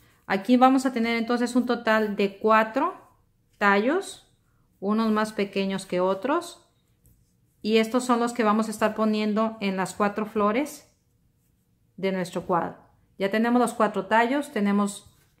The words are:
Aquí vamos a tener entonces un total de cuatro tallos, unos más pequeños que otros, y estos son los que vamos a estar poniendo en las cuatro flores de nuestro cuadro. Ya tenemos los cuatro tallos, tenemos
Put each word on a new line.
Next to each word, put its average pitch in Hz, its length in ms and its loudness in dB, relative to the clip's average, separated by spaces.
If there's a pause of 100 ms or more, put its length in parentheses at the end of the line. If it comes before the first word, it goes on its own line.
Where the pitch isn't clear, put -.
(260)
Aquí 196 300 2
vamos 262 300 6
a 254 60 0
tener 233 240 -2
entonces 240 380 -2
un 247 120 2
total 220 500 0
de 196 240 -2
cuatro 220 540 2 (640)
tallos, 214 680 0 (520)
unos 214 320 0
más 214 200 0
pequeños 196 540 -4
que 180 140 -2
otros, 196 680 -2 (960)
y 214 140 2
estos 220 280 2
son 240 140 2
los 233 140 -2
que 240 100 -2
vamos 220 240 2
a 220 60 -8
estar 214 240 -2
poniendo 214 640 0
en 196 160 -2
las 185 180 -4
cuatro 208 320 -2
flores 214 680 -2 (1040)
de 190 140 -4
nuestro 180 340 -6
cuadro. 180 320 -2 (440)
Ya 196 100 0
tenemos 240 300 2
los 233 120 2
cuatro 208 340 0
tallos, 247 440 0
tenemos 202 680 -2 (240)